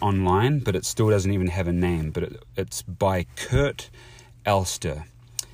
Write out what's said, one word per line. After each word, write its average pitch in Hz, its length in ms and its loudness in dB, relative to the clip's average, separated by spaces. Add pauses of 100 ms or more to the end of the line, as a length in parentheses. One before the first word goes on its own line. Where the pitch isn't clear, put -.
online, 98 580 2
but 110 160 -2
it - 100 -4
still 107 260 2
doesn't 98 200 2
even 92 160 0
have 87 200 -2
a 87 60 0
name. 87 360 0
But 85 140 -4
it, 67 200 -10 (120)
it's - 260 -6
by 92 540 0
Kurt - 560 0 (520)
Elster. 87 640 -2 (480)